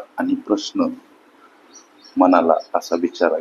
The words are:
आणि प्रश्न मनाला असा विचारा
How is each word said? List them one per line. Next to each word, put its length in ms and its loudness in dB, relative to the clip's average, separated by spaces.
आणि 160 -2
प्रश्न 400 -4
मनाला 380 4
असा 260 -4
विचारा 400 -2